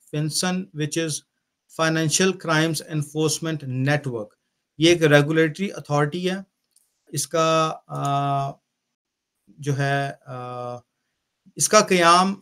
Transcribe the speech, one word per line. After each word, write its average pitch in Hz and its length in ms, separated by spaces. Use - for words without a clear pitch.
फिनसन 180 560
which 151 220
is 160 140
Financial 160 520
Crimes 160 360
Enforcement 156 680
Network। 131 640
ये 165 120
एक 165 100
रेगुलेटरी 156 640
अथॉरिटी 147 580
है। 190 180
इसका, 160 560
अ, 139 840
जो 143 120
है, 139 540
अ, 123 520
इसका - 240
क़याम 185 600